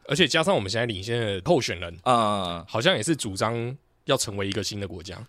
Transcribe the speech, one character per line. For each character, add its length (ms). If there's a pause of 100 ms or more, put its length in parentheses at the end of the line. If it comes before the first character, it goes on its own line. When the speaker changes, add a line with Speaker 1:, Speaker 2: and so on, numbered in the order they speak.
Speaker 1:
而 100
且 140
加 160
上 100
我 60
们 100
现 80
在 60
领 180
先 160
的 240
候 160
选 220
人， 220
Speaker 2:
啊。 680
Speaker 1:
好 140
像 120
也 80
是 140
主 180
张 400 (300)
要 100
成 220
为 100
一 60
个 100
新 160
的 80
国 160
家。 140 (120)